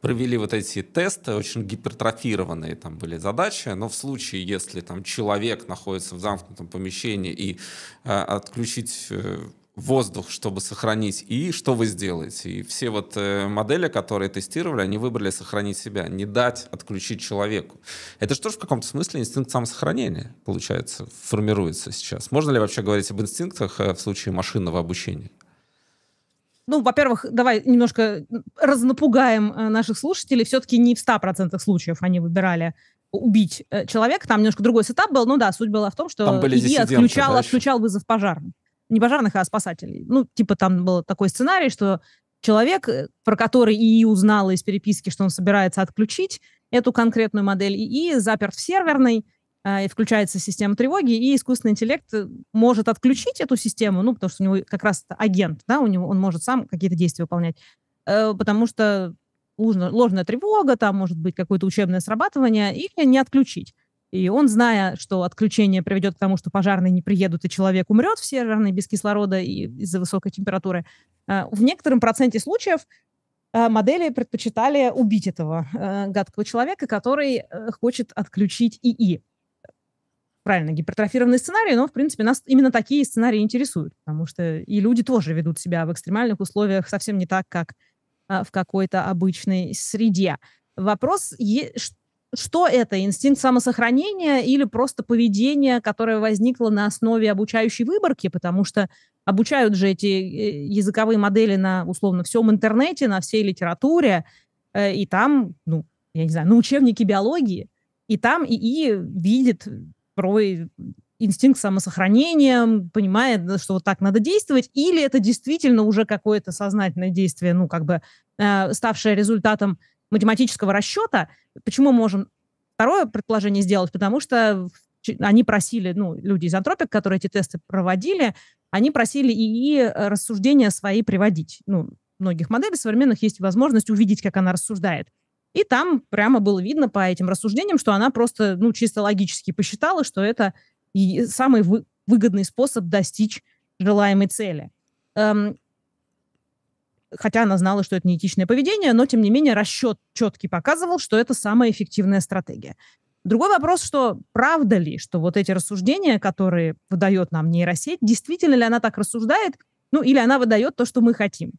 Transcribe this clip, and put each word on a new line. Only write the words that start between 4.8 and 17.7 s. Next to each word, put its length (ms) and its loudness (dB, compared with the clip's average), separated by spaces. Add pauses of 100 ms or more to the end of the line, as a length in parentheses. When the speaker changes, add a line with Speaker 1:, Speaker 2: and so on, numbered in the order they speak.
Speaker 1:
там 240 -14
человек 640 -6
находится 480 -10
в 40 -14
замкнутом 480 -8
помещении 640 -8
и, 260 -10 (460)
а, 200 -2
отключить, 840 -8
э, 280 -8 (360)
воздух, 540 -4
чтобы 320 -10
сохранить, 720 -4
и 200 -4
что 240 -2
вы 120 0
сделаете? 640 -8
И 120 -10
все 280 -8
вот, 260 -8
э, 320 -4
модели, 400 -2
которые 400 -4
тестировали, 540 -6
они 160 -4
выбрали 320 -6
сохранить 480 -8
себя, 300 -8
не 180 -8
дать 460 -2
отключить 500 -12
человеку. 580 -6 (400)